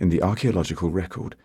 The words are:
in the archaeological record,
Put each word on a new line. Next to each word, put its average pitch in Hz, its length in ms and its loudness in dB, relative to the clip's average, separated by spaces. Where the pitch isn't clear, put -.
in 92 80 4
the 85 140 4
archaeological 87 680 0
record, 92 540 -6